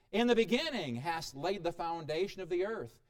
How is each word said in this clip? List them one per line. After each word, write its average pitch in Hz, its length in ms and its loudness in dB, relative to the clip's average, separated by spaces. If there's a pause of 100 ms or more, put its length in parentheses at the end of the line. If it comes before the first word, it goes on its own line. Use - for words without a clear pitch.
(100)
in 226 160 4
the 240 80 8
beginning 226 640 2
hast 160 400 -4
laid 175 260 -2
the 165 80 0
foundation 165 680 -2
of 175 80 -8
the 180 160 0
earth, 196 340 -6 (120)